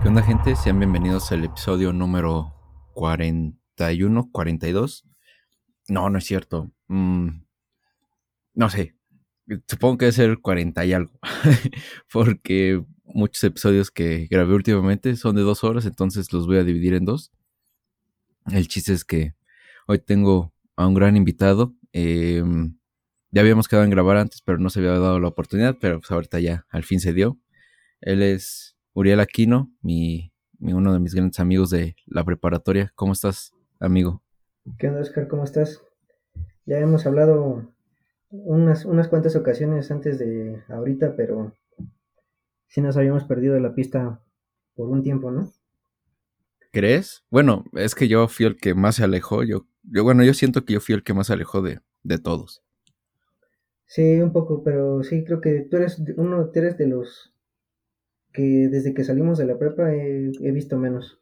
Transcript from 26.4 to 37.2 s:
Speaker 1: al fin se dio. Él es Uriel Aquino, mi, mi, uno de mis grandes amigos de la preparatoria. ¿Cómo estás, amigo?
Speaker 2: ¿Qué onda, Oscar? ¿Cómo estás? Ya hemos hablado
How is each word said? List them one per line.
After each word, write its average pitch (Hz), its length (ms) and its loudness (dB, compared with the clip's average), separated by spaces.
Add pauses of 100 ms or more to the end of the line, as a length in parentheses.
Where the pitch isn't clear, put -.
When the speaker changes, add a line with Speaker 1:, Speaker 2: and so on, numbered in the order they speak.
Speaker 1:
al 82 140 -6
fin 95 160 0
se 87 120 -2
dio. 101 240 0 (640)
Él 98 220 0
es - 520 -4 (220)
Uriel 98 220 4
Aquino, 117 540 2 (100)
mi, 82 500 -4 (280)
mi, 87 120 -4
uno 95 200 2
de 90 80 2
mis 87 140 -2
grandes 92 260 -2
amigos 92 300 2
de 85 260 -2 (100)
la 85 180 -4
preparatoria. 87 680 -2
¿Cómo 98 180 -2
estás, - 400 -6 (280)
amigo? 90 420 0 (560)
Speaker 2:
¿Qué - 100 -4
onda, 143 120 -4
Oscar? 147 260 -6
¿Cómo 147 160 -6
estás? 151 400 -4 (840)
Ya 143 140 -4
hemos 156 260 2
hablado 143 720 0 (560)